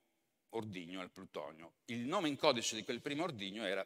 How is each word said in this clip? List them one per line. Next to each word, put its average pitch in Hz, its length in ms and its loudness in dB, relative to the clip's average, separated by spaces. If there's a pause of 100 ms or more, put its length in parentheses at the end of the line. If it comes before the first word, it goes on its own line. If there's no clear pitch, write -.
(500)
ordigno 95 500 -4
al 90 100 -8
plutonio. 80 680 -10 (100)
Il 120 140 -4
nome 156 280 2
in 143 80 0
codice 120 400 6
di 107 80 -2
quel 120 160 -2
primo 147 240 0
ordigno 107 400 -4
era 95 220 2